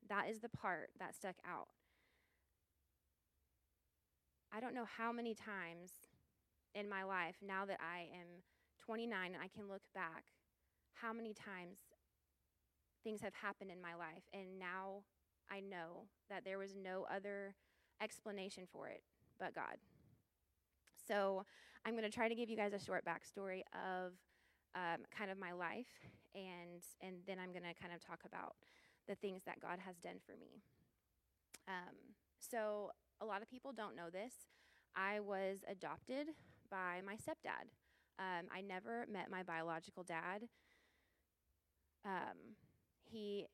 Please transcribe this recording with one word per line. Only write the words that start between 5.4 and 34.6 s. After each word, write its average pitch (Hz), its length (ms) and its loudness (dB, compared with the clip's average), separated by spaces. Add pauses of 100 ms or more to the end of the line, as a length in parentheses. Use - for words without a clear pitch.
in 208 120 2
my 190 160 2
life, 185 380 4
now 196 240 2
that 196 160 2
I 175 200 -2 (120)
am 175 300 -12 (340)
twenty-nine 220 560 2
and 147 80 -2
I 185 60 -2
can 202 200 -8
look 196 260 -6
back, 165 320 -2 (680)
how 226 200 0
many 226 200 0
times 185 460 -6 (1200)
things 214 180 0
have 202 120 0
happened 202 380 -2
in 180 100 -10
my 170 140 -4
life, 170 360 -6
and 190 280 -6
now 190 460 -2 (440)
I 196 100 -2
know 185 480 -4 (220)
that 196 140 -2
there 190 160 0
was 196 160 -4
no 190 300 0
other 196 500 0 (440)
explanation 202 680 -2
for - 220 -6
it - 140 -8 (360)
but 190 160 0
God. 104 240 0 (1300)
So 196 380 6 (380)
I'm 226 120 2
gonna 220 140 4
try 226 200 6
to 233 60 4
give 226 140 4
you 226 60 2
guys 208 180 6
a 202 60 2
short 190 240 2
backstory 185 600 -2 (100)
of, 185 400 0 (600)
um, 170 380 2
kind 202 180 0
of 190 80 -2
my 185 140 -2
life, 175 560 -2 (260)
and, 175 480 -6 (200)
and 185 240 -6
then 190 140 -2
I'm 185 120 -4
gonna 175 220 -4
kind 175 180 -8
of 170 80 -4
talk - 240 -8
about - 320 -6 (500)
the 202 100 0
things 190 280 -2
that - 160 -4
God 175 200 0
has 180 200 -8
done 180 200 -6
for - 180 -12
me. - 260 -16 (1040)
Um, 185 480 -4 (240)
so 208 540 2 (260)
a 208 60 0
lot 202 160 2
of 233 80 -8
people 254 240 -6
don't 208 220 -2
know 170 140 -4
this. 196 240 -4 (640)